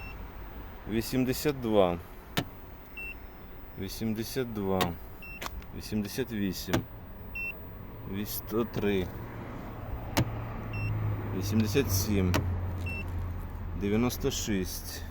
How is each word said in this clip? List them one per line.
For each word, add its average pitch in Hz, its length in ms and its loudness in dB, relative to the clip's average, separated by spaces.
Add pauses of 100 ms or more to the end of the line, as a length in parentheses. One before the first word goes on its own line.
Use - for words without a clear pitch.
(880)
Вісімдесят 127 720 2
два. 101 360 8 (1800)
Вісімдесят 110 760 -2
два. 95 260 4 (1000)
вісімдесят 107 540 0
вісім, 98 440 0 (1400)
вісь-, 104 260 -4
сто 113 280 2
три, 101 420 2 (2250)
вісімдесят 104 540 4
сім, 98 420 6 (1500)
дев'яносто 117 500 4
шість - 800 0